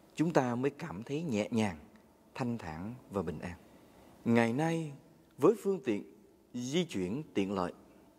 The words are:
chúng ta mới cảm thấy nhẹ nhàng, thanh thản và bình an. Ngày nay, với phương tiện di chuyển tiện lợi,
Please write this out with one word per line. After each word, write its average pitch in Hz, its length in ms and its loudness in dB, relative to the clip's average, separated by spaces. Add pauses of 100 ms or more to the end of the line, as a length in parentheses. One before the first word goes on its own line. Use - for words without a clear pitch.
(160)
chúng 156 180 2
ta 127 220 4
mới 135 160 0
cảm 110 320 -10
thấy 147 200 -6
nhẹ 104 280 0
nhàng, 107 260 0 (580)
thanh 120 220 -2
thản 87 360 -8 (180)
và 98 100 0
bình 80 180 -4
an. 87 180 -8 (680)
Ngày 117 280 4
nay, 160 380 0 (460)
với 175 260 8
phương 196 200 0
tiện 101 200 0 (500)
di 131 300 0
chuyển 104 400 -4 (100)
tiện 98 180 0
lợi, 92 220 -2 (460)